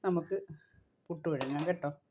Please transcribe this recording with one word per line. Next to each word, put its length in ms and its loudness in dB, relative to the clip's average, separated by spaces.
നമുക്ക് 340 2
പുട്ട് 220 -4
പുഴുങ്ങാം 420 0
കേട്ടോ. 200 0